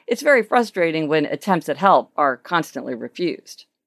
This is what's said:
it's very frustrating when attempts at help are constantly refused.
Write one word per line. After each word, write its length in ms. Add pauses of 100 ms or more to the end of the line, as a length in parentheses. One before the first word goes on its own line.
it's 120
very 220
frustrating 640
when 180
attempts 440
at 80
help 400
are 200
constantly 580
refused. 720 (200)